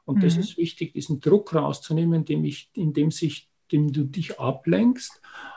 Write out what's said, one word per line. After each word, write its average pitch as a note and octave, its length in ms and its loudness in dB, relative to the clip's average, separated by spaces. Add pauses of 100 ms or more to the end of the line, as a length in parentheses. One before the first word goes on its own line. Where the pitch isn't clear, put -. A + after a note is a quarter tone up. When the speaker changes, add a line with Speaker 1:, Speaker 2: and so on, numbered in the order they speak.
Speaker 1:
Und G3+ 160 2
das E3+ 140 4
Speaker 2:
Mhm. E3+ 40 2
Speaker 1:
ist G#3 160 -6
wichtig, E3 380 -4
diesen C#3+ 260 -4
Druck F3 340 4
rauszunehmen, D#3+ 680 0
indem D3+ 240 -2
ich, - 300 -8
indem D#3 360 0
sich, - 400 -4 (180)
indem D3+ 240 2
du C#3+ 120 0
dich D3 360 -6
ablenkst F#3+ 800 0 (360)